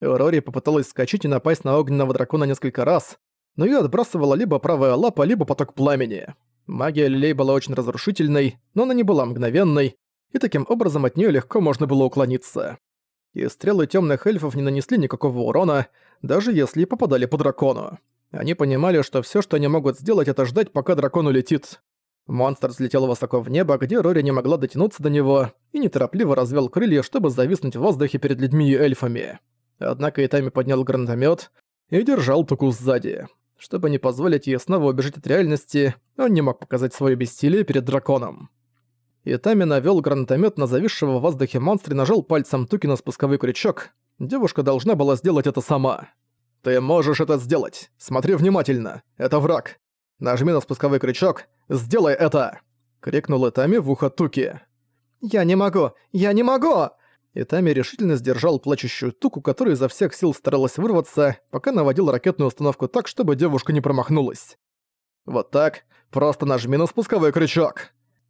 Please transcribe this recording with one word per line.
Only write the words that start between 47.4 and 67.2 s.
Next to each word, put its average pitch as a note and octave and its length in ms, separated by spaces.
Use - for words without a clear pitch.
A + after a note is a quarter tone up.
Смотри C3 360
внимательно! D3 680
Это C#3 240
враг! D3+ 380
Нажми B2+ 320
на D3 80
спусковой C#3 400
крючок! D3 440
Сделай C#3 460
это!" C#3+ 460
крикнул C3+ 480
Итами D3+ 300
в C#3 120
ухо C#3 200
Туки. - 500
"Я G#3+ 220
не F3 140
могу! F#3+ 360
Я G3+ 200
не A3+ 120
могу!" B3+ 460
Итами D#3+ 360
решительно D3 440
сдержал B2+ 460
плачущую C3 520
Туку, - 280
которая A3 340
изо B2+ 140
всех - 260
сил D#3+ 200
старалась C3+ 440
вырваться, D#3+ 600
пока C4+ 220
наводил D3+ 380
ракетную C3 380
установку C3+ 380
так, - 220
чтобы D#3+ 260
девушка D3 380
не D3 80
промахнулась. C3+ 760
"Вот A#2+ 240
так! D3+ 340
Просто C#3+ 360
нажми C3 300
на E3 100
спусковой G#3+ 460